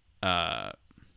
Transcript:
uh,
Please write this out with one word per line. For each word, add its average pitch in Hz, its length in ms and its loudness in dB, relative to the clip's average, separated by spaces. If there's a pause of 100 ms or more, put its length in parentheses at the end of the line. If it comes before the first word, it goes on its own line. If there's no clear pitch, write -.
(240)
uh, 80 480 0 (460)